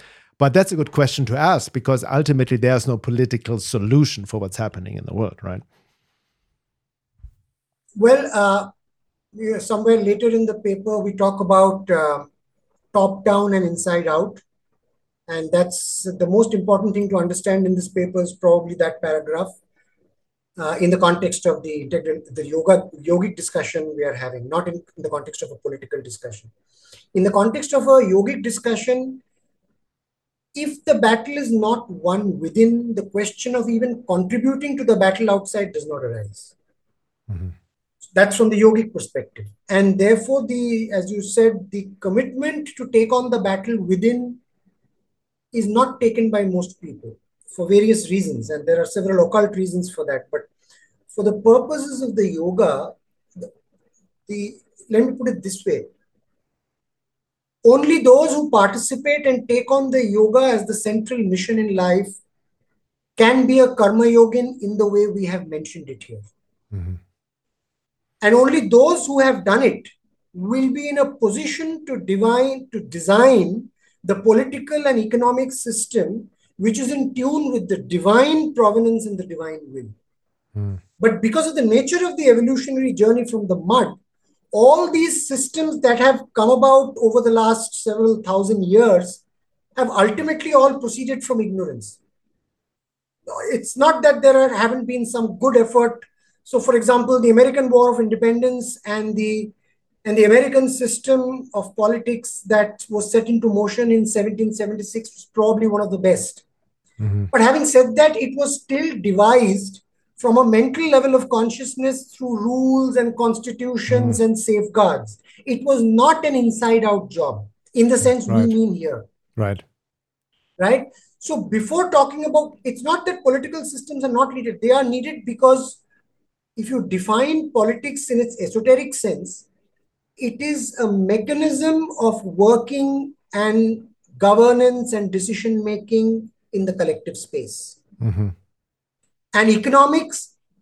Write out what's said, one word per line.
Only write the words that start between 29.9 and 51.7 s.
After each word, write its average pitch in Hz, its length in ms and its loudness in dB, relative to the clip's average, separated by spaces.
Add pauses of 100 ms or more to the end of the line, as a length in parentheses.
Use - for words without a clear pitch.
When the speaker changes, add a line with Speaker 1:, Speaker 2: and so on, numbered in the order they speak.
Speaker 2:
if 294 300 -10
the 294 100 4
battle 226 420 0
is 254 140 -4
not 226 380 0
won 180 500 -4
within, 226 560 0
the 196 80 -6
question 208 500 -6
of 240 160 -2
even 233 380 -4
contributing 247 720 -2
to 262 80 -6
the 226 100 2
battle 190 340 0
outside 196 440 -4
does 147 140 -10
not 143 180 -10
arise. 107 500 -12 (720)
Speaker 1:
Mm-hmm. 92 200 -10 (640)
Speaker 2:
That's 196 240 2
from 220 120 4
the 214 100 0
yogic 220 340 4
perspective. - 540 -12 (220)
And 190 300 2
therefore, 220 480 0
the, 233 460 -4
as 190 180 -4
you 208 100 -8
said, 220 480 0
the 202 200 -10 (100)
commitment 262 800 -4
to 254 100 -12
take 226 240 2
on 254 180 0
the 233 100 -2
battle 196 380 -4
within 226 600 -2 (1160)
is 226 140 -4
not 240 340 0
taken 226 280 2
by 208 140 0
most 180 380 -4
people 127 360 -18 (380)
for 175 120 -6
various 208 420 4
reasons. 156 400 -4
And 147 180 -8
there 170 140 2
are 165 40 -2
several 190 400 0
occult 208 300 0
reasons 180 380 -4
for 151 120 -8
that. 135 260 -6
But 151 100 -6 (640)
for - 160 -8
the 208 160 0
purposes 254 600 2